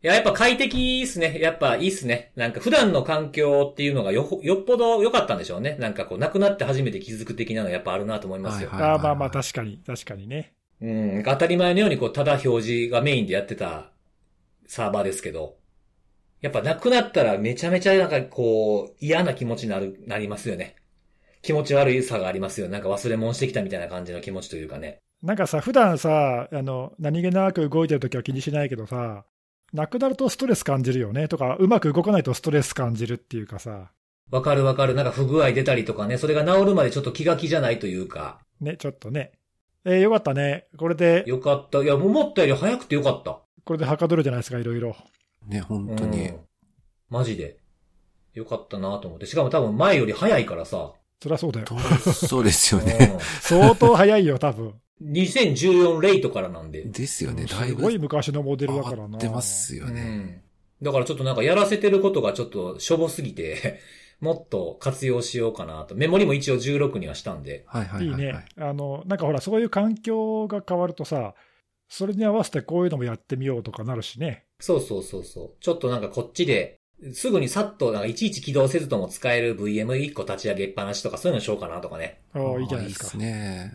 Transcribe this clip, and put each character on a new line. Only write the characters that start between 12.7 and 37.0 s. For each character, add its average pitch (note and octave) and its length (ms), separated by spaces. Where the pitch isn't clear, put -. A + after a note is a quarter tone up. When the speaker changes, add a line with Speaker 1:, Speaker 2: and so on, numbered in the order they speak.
Speaker 1:
が A#2+ 80
メ C#3 160
イ A#2 60
ン F#2+ 40
で F2+ 60
や G2 80
っ G2 60
て G#2 100
た E2 340
サ G#2+ 240
ー - 20
バ G2 80
ー G2 40
で F#2+ 80
す - 100
け E2+ 100
ど、 D#2 240
や C#3 80
っ - 20
ぱ A2 80
な D#3 160
く A#3+ 140
な B3 100
っ A3 100
た D3 140
ら G2+ 140
め A2+ 160
ち E3+ 120
ゃ E3+ 40
め F3+ 100
ち F#3+ 80
ゃ F#3+ 80
な F#3 100
ん F3+ 40
か C#3 120
こ A2 680
う、 - 80
嫌 E3 240
な C3+ 100
気 B2+ 100
持 A2+ 120
ち G#2+ 80
に A2 60
な F#2+ 100
る、 F#2+ 260
な G#2+ 120
り G#2 100
ま G#2 80
す A#2+ 140
よ F#2 60
ね。 F2 200
気 D#3+ 100
持 D3 120
ち C#3 100
悪 C3+ 180
い B2+ 100
さ A#2 180
が F#2 80
あ F#2 40
り G2 60
ま G2+ 120
す - 100
よ。 F2+ 80
な G2+ 100
ん G2+ 40
か F#2 80
忘 G2+ 180
れ A2+ 80
物 A2+ 160
し B2 60
て C3 100
き - 60
た A2 80
み F#2+ 80
た F#2+ 80
い - 20
な E2+ 80
感 F2+ 160
じ F2 80
の F2 80
気 G2 100
持 F#2 120
ち - 60
と F2 80
い D#2 80
う D2+ 40
か C#2+ 100
ね。 D2+ 200
Speaker 3:
な F3 100
ん A3 40
か F#3 100
さ、 D3+ 140
普 A#3+ 120
段 G#3+ 260
さ、 C#3 540
あ C#3 100
の、 C3 360
何 D#3 240
気 F3+ 80
な F#3+ 220
く D#3 160
動 D#3+ 160
い D#3 40
て D3+ 60
る C3+ 60
時 C3 160
は A#2+ 60
気 C3+ 100
に C3+ 100
し D3 100
な D3 100
い C#3+ 60
け B2+ 80
ど G#2+ 100
さ、 A2+ 380
な D3+ 140
く B3 120
な C4+ 100
る C4+ 80
と C4 120
ス - 80
ト C4+ 100
レ A#3+ 80
ス - 100
感 C#3 180
じ B2+ 100
る B2+ 80
よ G#2 120
ね。 D3 160
と E3 100
か、 C3 180
う F#3 120
ま - 120
く D3+ 120
動 E3+ 100
か G#3 100
な G3 60
い D3 40
と B2 120
ス - 60
ト D#3+ 100
レ C#3+ 120
ス - 120
感 A#2+ 200
じ A2+ 120
る A#2+ 80
っ A2 40
て - 180
い A2 60
う G2+ 40
か G2 120
さ。 G2+ 320
Speaker 1:
わ C3 120
か D3 120
る C#3 100
わ C3 100
か C3+ 120
る。 B2+ 80
な C#3 80
ん - 20
か B2 60
不 C3 160
具 D3 180
合 B2+ 80
出 C3 120
た C3+ 100
り A2+ 100
と A2 100
か G#2 120
ね。 B2 120
そ D3+ 80
れ D3+ 80
が D3+ 100
治 F#3+ 220
る G3+ 80
ま E3 100
で A#2+ 60
ち - 80
ょ - 20